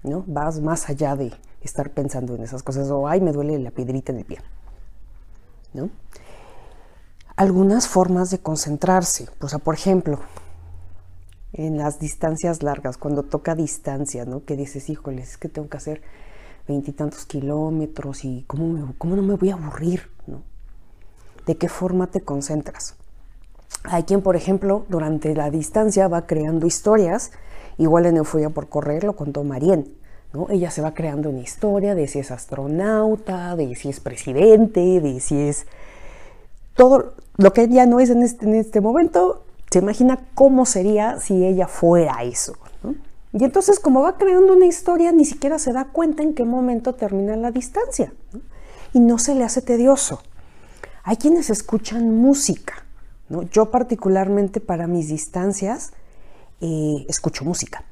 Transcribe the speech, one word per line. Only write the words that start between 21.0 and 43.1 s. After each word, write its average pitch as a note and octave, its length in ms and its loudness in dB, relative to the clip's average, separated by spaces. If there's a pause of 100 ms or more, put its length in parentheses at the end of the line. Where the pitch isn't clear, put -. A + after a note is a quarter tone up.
¿De D#3+ 120 -2
qué F3 100 -2
forma F3+ 400 -2
te F#3 140 -4
concentras? - 760 -8 (880)
Hay E3+ 200 -2
quien, G3 180 2
por F#3 160 2
ejemplo, G3 500 0
durante D#3 480 -2
la D3 160 -2
distancia F#3+ 560 2
va E3+ 180 -2
creando D#3+ 400 -2
historias, G3+ 680 2 (460)
igual E3 280 4
en E3+ 100 4
Euforia D#3 360 0
por D3 180 -8
correr D3+ 340 -4
lo G3+ 140 -2
contó C#3+ 260 -6
Marien, D3 500 0 (380)
¿no? D3+ 180 -6
Ella F3 220 0
se D3+ 100 -6
va D#3 120 -4
creando D3+ 360 -4
una C3 120 -6
historia G3+ 540 -2
de D3+ 120 0
si C#3+ 120 -6
es C3+ 120 -8
astronauta, F3+ 1300 -2
de B2+ 180 -4
si - 140 -8
es C3+ 100 -10
presidente, F#3 1040 4
de C#3 180 -2
si - 180 -2
es D3 280 -2 (1120)
todo B3+ 380 8 (220)
lo G3 160 10
que A#3 120 4
ella B3 220 8
no A#3+ 140 6
es B3 100 6
en A#3+ 140 6
este, A#3 220 -2
en G#3+ 100 4
este A3 240 2
momento, E4 640 2 (260)
se F#3 100 4
imagina B3 560 2
cómo C4 300 8
sería G#3 540 0
si F#3 240 2
ella F#3 240 2
fuera E3 560 4
eso, - 300 -6 (300)
¿no? C#4+ 120 -6 (380)